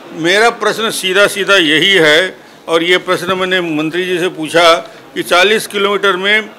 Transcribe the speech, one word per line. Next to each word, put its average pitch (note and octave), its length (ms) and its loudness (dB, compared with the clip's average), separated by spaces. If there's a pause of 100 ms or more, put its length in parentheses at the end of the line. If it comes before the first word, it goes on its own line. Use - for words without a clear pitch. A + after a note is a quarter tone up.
(140)
मेरा F#3 360 2
प्रश्न G#3+ 400 -4
सीधा F#3+ 380 0
सीधा G3 280 0
यही D#3+ 360 2
है F3 460 2 (300)
और E3 160 0
ये F3+ 140 2
प्रश्न F3 360 -4
मैंने F#3 280 -2
मंत्री D#3+ 440 -4
जी F3+ 140 -2
से F3+ 100 -2
पूछा D#3+ 440 2 (400)
कि B2 100 -6
चालीस F#3 440 0
किलोमीटर G3+ 480 -2
में G#3 440 -2